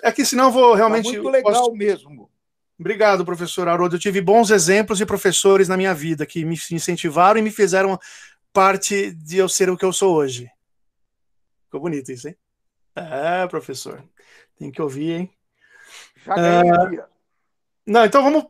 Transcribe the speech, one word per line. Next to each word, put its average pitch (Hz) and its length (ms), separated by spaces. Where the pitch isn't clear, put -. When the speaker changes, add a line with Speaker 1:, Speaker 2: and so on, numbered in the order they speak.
Speaker 1:
é - 80
que 285 120
senão 247 200
eu 262 80
vou 240 220
realmente 220 320
Speaker 2:
Tá 240 80
muito 214 140
legal 254 240
Speaker 1:
posso 240 200
Speaker 2:
mesmo. 180 580
Speaker 1:
Obrigado, 196 460
professor 175 420
Haroldo. 175 300
Eu 170 40
tive 196 200
bons 202 300
exemplos 202 480
de 208 80
professores 196 600
na 185 100
minha 190 180
vida 151 320
que 165 180
me 165 120
incentivaram 175 680
e - 20
me 214 80
fizeram 190 480
parte 196 600
de 160 260
eu 185 100
ser 180 200
o 180 80
que - 80
eu 185 80
sou 185 220
hoje. 127 340
Ficou 139 160
bonito 143 320
isso, 127 160
hein? 170 80
É, 170 520
professor. 135 580
Tem 147 120
que 131 100
ouvir, 147 320
hein? 175 180
Speaker 2:
Já - 100
ganhei 175 360
Speaker 1:
Ah, 175 120
Speaker 2:
o 185 80
dia. 170 140
Speaker 1:
não, 220 180
então 269 180
vamos 294 280